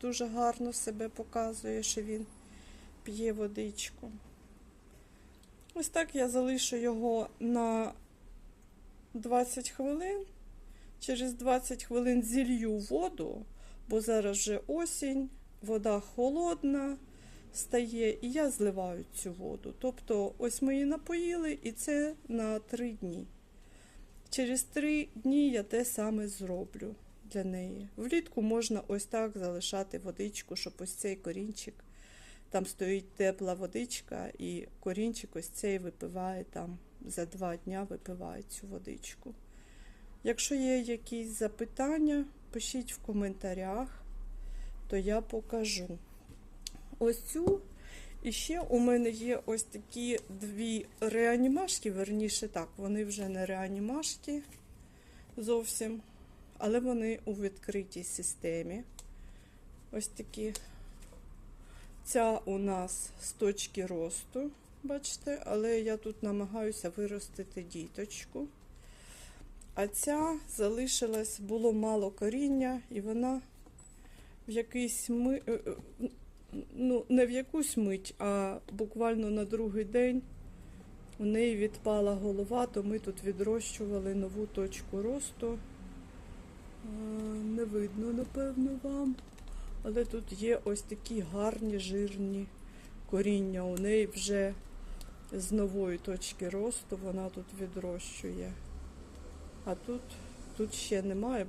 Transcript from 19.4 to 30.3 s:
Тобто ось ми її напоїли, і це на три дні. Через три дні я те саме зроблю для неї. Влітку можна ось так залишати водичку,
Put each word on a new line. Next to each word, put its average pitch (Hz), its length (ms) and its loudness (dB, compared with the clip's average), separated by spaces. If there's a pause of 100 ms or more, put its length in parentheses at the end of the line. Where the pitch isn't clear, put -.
Тобто 226 580 2
ось 240 240 0
ми 269 120 6
її 277 120 4
напоїли, 320 800 2
і 226 80 -2
це 294 420 2 (140)
на 220 320 2
три 240 320 -2
дні. 185 360 -4 (1040)
Через 254 340 2
три 302 520 2
дні 277 340 6
я 240 140 4
те 240 220 2
саме 214 420 2
зроблю 196 680 -4 (360)
для 196 120 0
неї. 185 520 -4
Влітку 254 460 2
можна 220 460 4
ось 202 180 0
так 220 320 0
залишати 180 600 -2
водичку, 190 560 -4